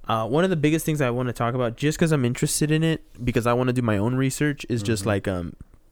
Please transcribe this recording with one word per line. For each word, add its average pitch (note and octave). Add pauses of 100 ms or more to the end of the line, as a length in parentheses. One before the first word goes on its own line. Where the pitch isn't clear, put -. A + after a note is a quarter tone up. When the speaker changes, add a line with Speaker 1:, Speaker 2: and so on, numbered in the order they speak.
Speaker 1:
uh, A2
one D3+
of F#3+
the F3+
biggest D3+
things D3+
I B2+
wanna B2
talk A#2
about, A#2+
just D3+
'cause E3
I'm C#3
interested D3
in D#3
it, D#3+ (220)
because A#2+
I A#2+
wanna B2+
do B2
my A2
own A2+
research, C3+
is A#2
just, G#2
Speaker 2:
Mm-hmm. A#2+
Speaker 1:
like, G2+
um, F2+ (380)